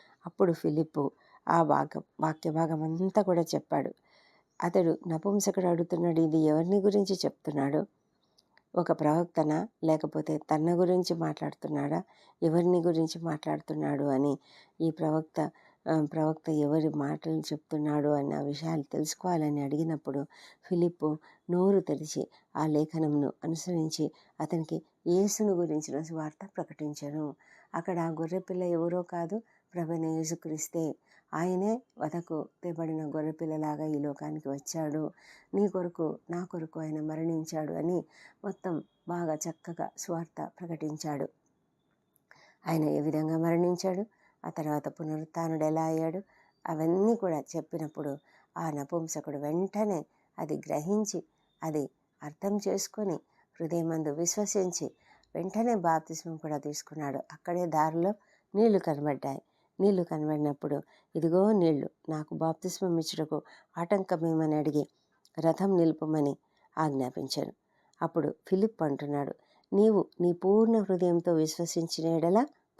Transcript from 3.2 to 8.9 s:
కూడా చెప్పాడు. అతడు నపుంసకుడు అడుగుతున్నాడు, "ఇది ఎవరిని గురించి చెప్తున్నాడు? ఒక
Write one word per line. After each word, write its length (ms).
కూడా 200
చెప్పాడు. 500
అతడు 340
నపుంసకుడు 580
అడుగుతున్నాడు, 540
"ఇది 180
ఎవరిని 420
గురించి 360
చెప్తున్నాడు? 680
ఒక 160